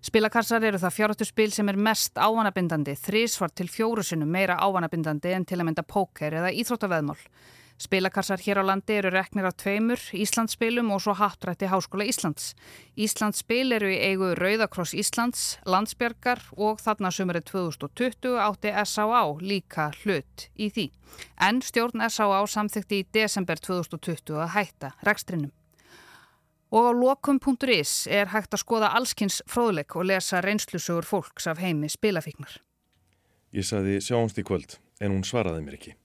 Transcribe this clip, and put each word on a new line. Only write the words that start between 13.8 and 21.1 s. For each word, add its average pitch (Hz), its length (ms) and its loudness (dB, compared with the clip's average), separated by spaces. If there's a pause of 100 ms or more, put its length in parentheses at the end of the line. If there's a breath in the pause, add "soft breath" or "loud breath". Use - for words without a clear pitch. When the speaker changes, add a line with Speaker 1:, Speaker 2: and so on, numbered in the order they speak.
Speaker 1:
í 190 160 2
eigu 190 320 2
Rauða 196 320 2
kross 175 320 -4
Íslands, - 640 -2
Landsbjargar 233 760 0 (180)
og 214 240 0
þarna 208 320 0
sumarið 175 320 -2
tvö 190 220 -4
þúsund 151 180 -8
og - 80 -10
tuttugu 247 480 0
átti 208 320 0
S 202 240 0
A 214 80 4
A 233 160 4 (160)
líka 170 540 -2 (100)
hlut - 460 -4 (100)
í 214 160 -2
því. 180 140 -2 (500 loud breath)